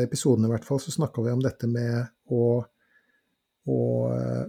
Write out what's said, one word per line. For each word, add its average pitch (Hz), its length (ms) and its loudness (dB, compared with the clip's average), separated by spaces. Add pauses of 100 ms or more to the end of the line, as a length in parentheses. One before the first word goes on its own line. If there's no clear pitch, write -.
episodene 120 480 2
i 117 40 2
hvert 110 140 -4
fall, 139 140 -2
så - 100 -12
snakket 127 360 -2
vi 120 80 0
om 127 80 0
dette 120 240 -2
med 120 420 -2 (180)
å, 120 160 2 (1200)
å, 131 120 0 (280)
eh, 123 420 -2